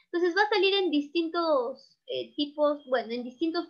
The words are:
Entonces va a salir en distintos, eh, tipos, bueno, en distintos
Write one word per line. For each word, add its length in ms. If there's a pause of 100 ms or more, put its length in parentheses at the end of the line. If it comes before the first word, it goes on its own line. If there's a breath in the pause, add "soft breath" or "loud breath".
Entonces 320
va 60
a 60
salir 260
en 180
distintos, 1120
eh, 300
tipos, 500
bueno, 260
en 120
distintos 460